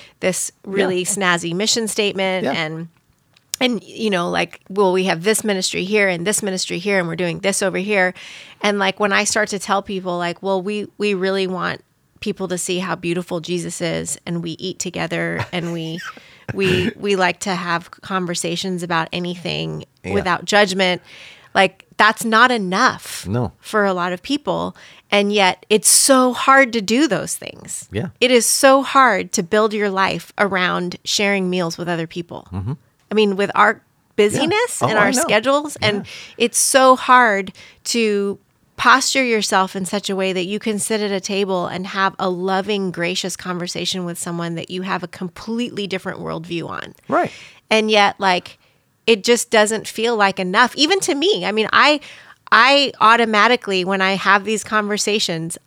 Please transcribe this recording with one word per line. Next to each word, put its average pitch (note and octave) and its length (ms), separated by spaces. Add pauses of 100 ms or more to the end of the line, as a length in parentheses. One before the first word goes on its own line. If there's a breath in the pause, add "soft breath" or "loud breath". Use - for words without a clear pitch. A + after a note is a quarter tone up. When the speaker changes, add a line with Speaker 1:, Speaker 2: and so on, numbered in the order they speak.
(200 soft breath)
Speaker 1:
this - 320 (140)
really F#3+ 320
Speaker 2:
Yeah. F3+ 60
Speaker 1:
snazzy E3+ 500
mission A3 340
statement F#3+ 560
Speaker 2:
Yeah. C3+ 80
Speaker 1:
and, D#3+ 360 (680)
and, B3 240
you A3 280
know, F3 180
like, F3 400
"Well, F#3+ 240
we F#3 120
have E3+ 200
this G#3+ 180
ministry F#3 420
here G3+ 240
and E3+ 180
this G#3 160
ministry F#3 360
here, G3 200
and E3+ 100
we're E3 80
doing E3+ 240
this G3 220
over F3+ 160
here." F#3 340 (480 loud breath)
And, G3+ 180
like, F#3+ 220
when G#3 140
I G#3 100
start G#3 240
to G3+ 100
tell G3+ 220
people, F#3 380
like, F3 240
Well, F#3+ 180
we, G#3 280 (100)
we G#3 160
really F#3+ 320
want F3 360 (380)
people F#3+ 280
to F3+ 100
see F3+ 220
how F3+ 160
beautiful F3 440
Jesus E3+ 400
is, E3 460
and E3+ 160
we E3+ 160
eat F#3 200
together, E3+ 600 (120)
and E3+ 200
we E3 320
Speaker 2:
<laughs> - 60 (440 loud breath)
Speaker 1:
We, F#3 420
we G3+ 200
like F3+ 240
to G3 140
have F3 360
conversations F3 920
about E3+ 300
anything E3+ 720 (200)
Speaker 2:
Yeah. F#3 100
Speaker 1:
without F#3 300
judgment. F#3 580 (520 loud breath)
Like, - 320 (100)
that's A3 280
not A3+ 260
enough G#3 760
Speaker 2:
No. A2+ 340
Speaker 1:
for G#3+ 240
a G3 80
lot F3+ 200
of F3+ 100
people. F3+ 520 (360 soft breath)
And G3+ 220
yet G3 360
it's G#3+ 200
so B3+ 440
hard C4 400
to A#3 80
do A#3 280
those D#3+ 280
things. - 560
Speaker 2:
Yeah. G#2 160 (120)
Speaker 1:
It B3 100
is A#3 160
so C4+ 360
hard A3+ 500
to G3+ 100
build G#3+ 320
your G#3 160
life F#3+ 480
around F3+ 680
sharing G3+ 460
meals F3 260
with F3 120
other E3 180
people. E3+ 460
Speaker 2:
Mm-hmm. G2 220 (360)
Speaker 1:
I G#3 40
mean, G3+ 220
with G3+ 180
our G#3 280 (340)
busyness D#4+ 640
Speaker 2:
Yeah. A#3+ 80
Speaker 1:
and A3 100
Speaker 2:
Oh, G#3 40
I - 40
Speaker 1:
our - 60
Speaker 2:
know. B3+ 80
Speaker 1:
schedules, C#4 640
and G#3+ 160
Speaker 2:
Yeah. - 140 (340 loud breath)
Speaker 1:
it's - 120
so C4 380
hard A3 560 (320 soft breath)
to G3+ 540 (380)
posture C4 480
yourself G#3 520
in G3 80
such G3+ 240
a G3 80
way F#3+ 160
that F3+ 120
you G3+ 140
can G#3 200
sit G#3 240
at G#3 80
a G3 100
table F#3+ 460
and F#3 220
have G3 300
a F#3 120
loving, F#3+ 600
gracious F3 460
conversation F3+ 720
with E3+ 120
someone E3+ 360
that - 160
you F#3 120
have F#3 200
a E3+ 60
completely G#3 800
different F#3 340
worldview E3 480
on. - 260 (140)
Speaker 2:
Right. D#4+ 220 (380 loud breath)
Speaker 1:
And G#3+ 220
yet, G3+ 280
like, F#3 400 (480)
it A3 180
just A#3 260
doesn't G#3+ 380
feel A3+ 280
like G3 220
enough, G3 380
even E4+ 240
to E4+ 140
me. E4+ 300
I G3 80
mean, G#3+ 200
I, C#4 280 (520 loud breath)
I C4 480
automatically, A3 840
when F#3+ 160
I F#3+ 140
have G3 300
these G#3+ 200
conversations, G#3 920 (100)